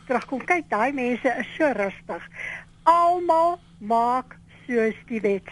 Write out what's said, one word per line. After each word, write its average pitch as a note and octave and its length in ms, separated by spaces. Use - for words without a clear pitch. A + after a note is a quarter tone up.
terugkom, B3 400
kyk, F4 240
daai A#3 240
mense B3 360
is A#3+ 260
so D4+ 180
rustig. G3 500
Almal E4+ 760
maak A#3 600
soos A3 340
die A3+ 140
wet G3 320